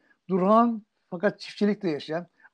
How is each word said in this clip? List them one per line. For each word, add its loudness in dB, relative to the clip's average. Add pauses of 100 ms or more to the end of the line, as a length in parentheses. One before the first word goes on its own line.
(280)
durağan 2 (280)
fakat -4
çiftçilikle -2
yaşayan, -6 (280)